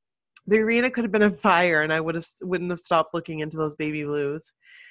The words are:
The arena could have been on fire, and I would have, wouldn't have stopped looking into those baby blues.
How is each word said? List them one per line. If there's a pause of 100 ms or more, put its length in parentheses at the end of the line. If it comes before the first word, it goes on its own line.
(460)
The
arena
could
have
been
on
fire,
and
I
would
have, (140)
wouldn't
have
stopped
looking
into
those
baby
blues. (400)